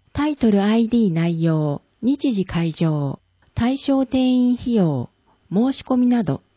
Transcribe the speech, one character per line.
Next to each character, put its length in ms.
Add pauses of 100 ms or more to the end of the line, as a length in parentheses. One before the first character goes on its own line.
(140)
タ 140
イ 80
ト 140
ル 140
ア 120
イ 140
デ 80
ィ 120
ー 40
内 300
容、 400 (180)
日 320
時 120
会 280
場、 460 (340)
対 240
象 300
定 100
員 380
費 200
用、 340 (420)
申 220
し 100
込 140
み 100
な 160
ど 180 (160)